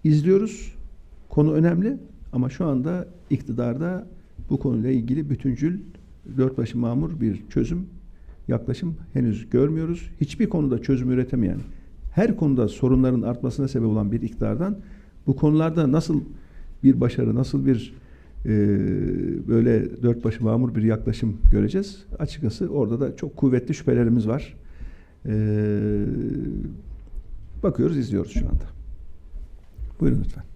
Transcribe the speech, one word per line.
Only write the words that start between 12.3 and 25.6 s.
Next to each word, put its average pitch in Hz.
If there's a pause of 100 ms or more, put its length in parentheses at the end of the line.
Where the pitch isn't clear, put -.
konuda 127
sorunların 127
artmasına 123
sebep 113
olan 104
bir 113
iktidardan 117 (480)
bu 139
konularda 156
nasıl 151 (640)
bir 127
başarı, 120
nasıl 135
bir, 117 (500)
e, - (1000)
böyle 117
dört 117
başı 110
mamur 117
bir 110
yaklaşım 110 (160)
göreceğiz? 165 (140)
Açıkçası 151
orada 117
da 131
çok -
kuvvetli 127
şüphelerimiz 120
var. 131 (720)
E, 107 (2250)